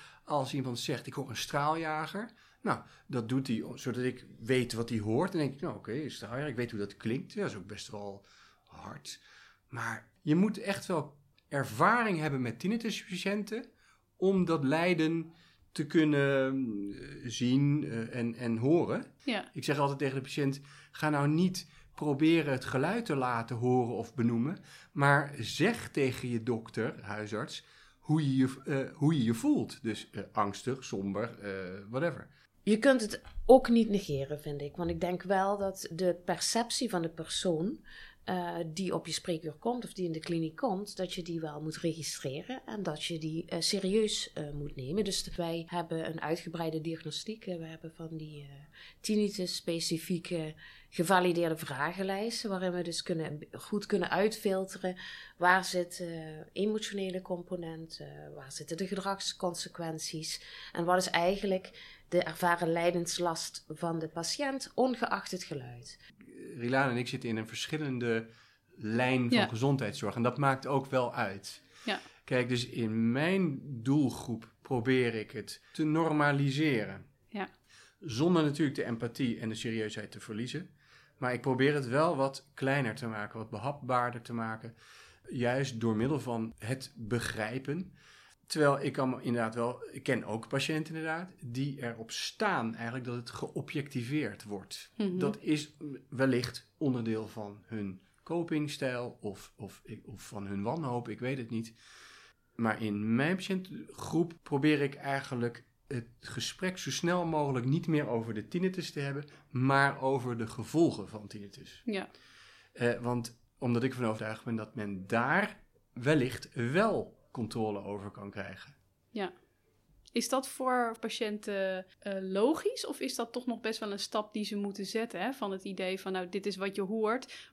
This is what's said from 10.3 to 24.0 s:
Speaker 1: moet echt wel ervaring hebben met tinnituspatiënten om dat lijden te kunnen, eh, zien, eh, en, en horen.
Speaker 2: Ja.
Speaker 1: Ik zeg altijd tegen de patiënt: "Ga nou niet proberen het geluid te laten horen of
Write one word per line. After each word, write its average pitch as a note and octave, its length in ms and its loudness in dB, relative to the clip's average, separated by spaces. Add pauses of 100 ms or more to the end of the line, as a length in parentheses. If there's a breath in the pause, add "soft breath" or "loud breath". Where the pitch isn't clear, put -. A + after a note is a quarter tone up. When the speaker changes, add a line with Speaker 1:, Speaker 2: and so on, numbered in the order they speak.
Speaker 1:
moet G3 220 6
echt - 280 -4
wel D#3 300 -2 (340)
ervaring E3 720 4
hebben C#3 220 0
met A#2 180 -2
tinnituspatiënten G#3 1040 -2 (500 soft breath)
om F#3 300 6
dat E3 180 4
lijden E3 680 4 (400 soft breath)
te D3+ 140 -2
kunnen, C#3 680 6 (380)
eh, F#2 380 -10
zien, C3+ 540 4
eh, A2+ 360 -4
en, A#2 160 -2
en A#2 220 0
horen. C3+ 480 2 (180)
Speaker 2:
Ja. A3+ 300 -4
Speaker 1:
Ik C#3 100 -8
zeg C#3 160 2
altijd C#3 200 2
tegen C3+ 160 0
de C3+ 60 -2
patiënt: C#3 400 0 (300 loud breath)
"Ga - 180 0
nou C#3+ 180 4
niet F3+ 400 2 (280 soft breath)
proberen D3+ 580 4
het B2 120 -2
geluid F3+ 400 0
te D#3 100 0
laten B2 400 0
horen B2 400 4
of A2+ 200 -6